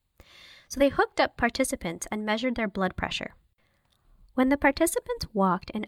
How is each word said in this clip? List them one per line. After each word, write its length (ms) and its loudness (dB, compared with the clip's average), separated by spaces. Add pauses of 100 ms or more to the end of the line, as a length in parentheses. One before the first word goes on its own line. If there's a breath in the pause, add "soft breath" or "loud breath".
(680 loud breath)
So 100 -10
they 100 6
hooked 300 0
up 180 2
participants 720 -2
and 140 -6
measured 300 0
their 120 -2
blood 280 -2
pressure. 400 -6 (1000)
When 160 2
the 80 4
participants 760 0
walked 360 2
in 180 -6